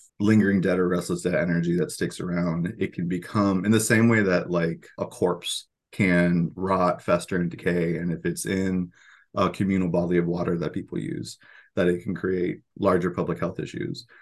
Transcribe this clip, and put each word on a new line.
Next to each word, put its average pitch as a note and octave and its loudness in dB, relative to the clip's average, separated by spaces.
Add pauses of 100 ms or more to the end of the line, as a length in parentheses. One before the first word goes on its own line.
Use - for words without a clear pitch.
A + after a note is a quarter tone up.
(180)
lingering G2+ 4
dead F2+ 2
or F2+ 2
restless F2 -2
dead F2+ 0
energy E2+ 0
that - 0
sticks - -4
around, E2+ -2
it G2 -4
can E2+ -6
become, F#2 0
in G#2 2
the A2 6
same A2+ 4
way A2 4
that, F2+ 2
like, E2+ -2 (100)
a E2+ -4
corpse - -4 (240)
can F2 2
rot, F#2 0
fester, F2+ 0
and F2 0
decay. E2+ -2
And E2+ -4
if E2 -4
it's E2+ -4
in F#2+ -2 (440)
a F#2 2
communal F#2+ 0
body F2 2
of E2+ 2
water F2 -2
that D2+ -4
people - -8
use, - -8 (360)
that F#2 2
it F2 2
can F#2+ -6
create F2+ -2 (200)
larger F#2 2
public E2+ -4
health E2+ -6
issues. - -8 (180)